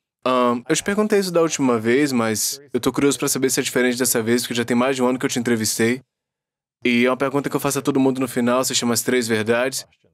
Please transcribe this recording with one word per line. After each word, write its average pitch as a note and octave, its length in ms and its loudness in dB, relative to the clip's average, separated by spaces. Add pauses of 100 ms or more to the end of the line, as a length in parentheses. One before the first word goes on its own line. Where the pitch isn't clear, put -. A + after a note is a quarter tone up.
(240)
Ahn, B2 420 2
eu D#3+ 80 -2
te - 80 -2
perguntei G#3 360 0
isso F#3+ 120 -2
da E3+ 120 2
última C3 360 0
vez, C3 340 2
mas A2+ 460 -2 (140)
eu B2 80 -2
tô C3+ 100 0
curioso C#3 280 2
pra C#3+ 100 -2
saber C3+ 220 0
se C#3+ 100 0
é - 20 -4
diferente B2 360 0
dessa B2 240 0
vez, A#2 180 2
porque A#2+ 140 -6
já A#2+ 100 -2
tem B2 100 0
mais B2+ 220 2
de B2+ 60 -2
um B2 40 2
ano B2+ 120 0
que C#3 80 -4
eu B2+ 40 -4
te - 80 -4
entrevistei. A#2 640 0 (840)
E A#2+ 220 2
é B2+ 60 4
uma B2+ 60 0
pergunta C#3 340 -2
que - 40 -2
eu C#3+ 60 -2
faço C#3 200 -2
a - 20 -8
todo C3+ 180 0
mundo C3 180 2
no C3 80 -2
final, B2 380 0
se B2+ 100 -4
chama A#2+ 200 0
As A2 80 -2
Três A#2+ 260 0
Verdades. A#2 580 -2 (280)